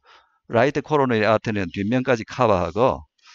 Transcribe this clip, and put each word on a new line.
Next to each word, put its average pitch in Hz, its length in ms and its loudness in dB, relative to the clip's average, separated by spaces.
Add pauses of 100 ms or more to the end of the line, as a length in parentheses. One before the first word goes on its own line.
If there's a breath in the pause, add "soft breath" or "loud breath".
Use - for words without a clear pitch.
(480 soft breath)
라이트 135 340 2
코로너리 127 440 0
아터리는 107 480 0
뒷면까지 120 500 -2
커버하고 92 760 0 (320 soft breath)